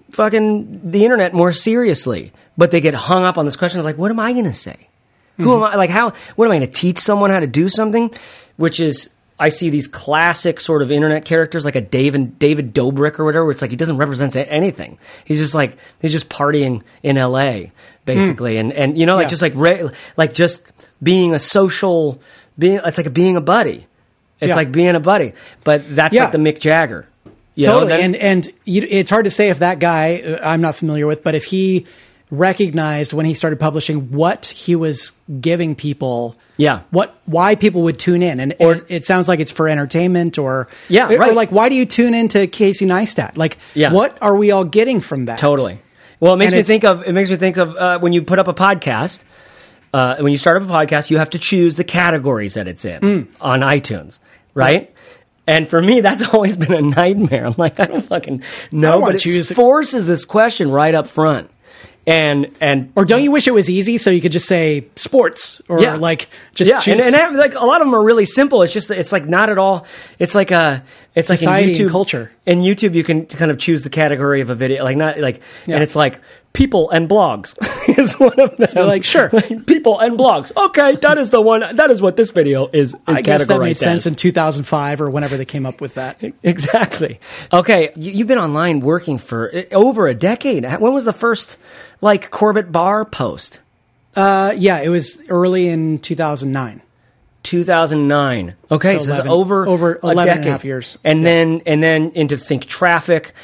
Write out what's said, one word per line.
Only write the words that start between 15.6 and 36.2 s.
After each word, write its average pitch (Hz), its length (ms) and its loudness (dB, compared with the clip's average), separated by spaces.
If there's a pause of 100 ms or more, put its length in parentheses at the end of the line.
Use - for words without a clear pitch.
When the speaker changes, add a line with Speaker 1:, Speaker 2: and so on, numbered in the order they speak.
Speaker 1:
he's 160 120 -2
just 156 180 -4
partying 139 520 -2 (200)
in 139 160 0
L 131 200 0
A, 117 320 -4 (360)
basically. 123 480 -2
Speaker 2:
Mm. 110 60 -2
Speaker 1:
And, 113 120 -4
and, 143 260 -2
you 165 60 4
know, 175 120 4
like, 175 80 2
Speaker 2:
Yeah. 147 60 -2
Speaker 1:
just 160 120 -4
like, 156 120 0
re-, 165 360 0 (260)
like, 156 160 0
just - 400 -2 (300)
being 175 320 2
a 151 40 0
social, 170 800 0 (400)
being, 190 240 2
it's 165 140 -4
like 151 160 -6
being 180 240 2
a 170 60 -2
buddy. 151 440 -2 (540)
It's 185 100 -2
Speaker 2:
Yeah. 170 60 0
Speaker 1:
like 147 160 -2
being 175 220 2
a 165 60 0
buddy. 160 340 0 (300)
But 147 180 2 (120)
that's 156 200 2
Speaker 2:
Yeah. 254 100 4
Speaker 1:
like - 80 -2
the 165 60 0
Mick 151 200 0
Jagger. 151 500 0 (460)
You 143 120 0
know, 208 140 6
Speaker 2:
Totally. 202 120 2
Speaker 1:
then 165 100 2
Speaker 2:
And, 180 140 0
and 190 320 0 (160)
you, 208 240 -2
it's 196 220 0
hard 220 160 2
to 196 40 -2
say 208 200 2
if 160 80 -2
that 175 220 0
guy, 165 460 0
uh, 160 200 -6
I'm 160 160 0
not 156 140 -2
familiar 151 300 -2
with, 151 160 -4
but 156 120 -2
if 151 100 -4
he 190 420 -2 (440)
recognized 156 840 -2
when 156 140 -2
he 160 80 0
started 156 260 -4
publishing 151 500 -4
what 160 360 -2
he - 280 -4
was 160 380 -4 (280)
giving 165 340 -2
people, 127 600 -6 (200)